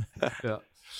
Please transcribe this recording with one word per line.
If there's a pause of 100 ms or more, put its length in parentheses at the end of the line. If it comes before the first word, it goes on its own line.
(440)
Ja. (380)